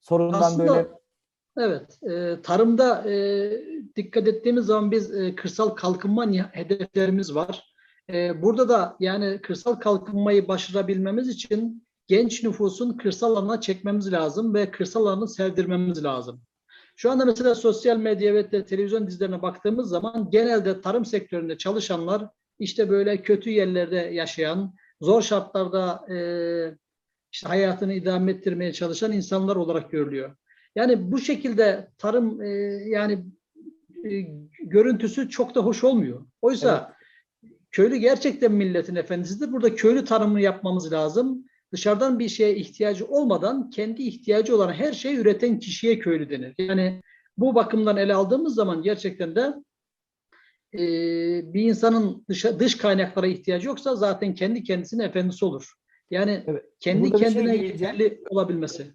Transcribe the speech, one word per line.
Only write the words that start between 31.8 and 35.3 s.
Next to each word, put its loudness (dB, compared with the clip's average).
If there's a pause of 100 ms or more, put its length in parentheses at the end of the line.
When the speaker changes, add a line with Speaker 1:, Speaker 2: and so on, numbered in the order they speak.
Speaker 2:
tarım, -2
e, -8 (400)
yani, -2 (800)
e, -4 (400)
görüntüsü 2
çok -4